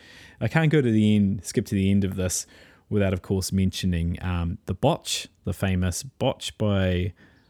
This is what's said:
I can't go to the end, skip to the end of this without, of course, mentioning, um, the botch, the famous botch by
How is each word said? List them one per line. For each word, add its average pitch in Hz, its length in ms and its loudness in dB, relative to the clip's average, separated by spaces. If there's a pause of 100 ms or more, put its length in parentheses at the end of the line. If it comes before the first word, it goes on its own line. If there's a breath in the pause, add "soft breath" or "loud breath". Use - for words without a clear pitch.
(420 loud breath)
I 113 80 0
can't 160 200 2
go 151 120 4
to 123 100 2
the 107 240 4
end, 98 300 2
skip - 220 -2
to - 80 -4
the 95 140 2
end 101 140 4
of 95 140 -2
this 92 280 -4 (460 loud breath)
without, 98 220 2
of 95 80 -4
course, 95 300 -2
mentioning, 90 680 0
um, 87 440 -4
the - 80 -4
botch, - 540 -2 (180)
the 90 80 -4
famous 92 480 -2
botch - 560 -6
by 92 560 0 (360 soft breath)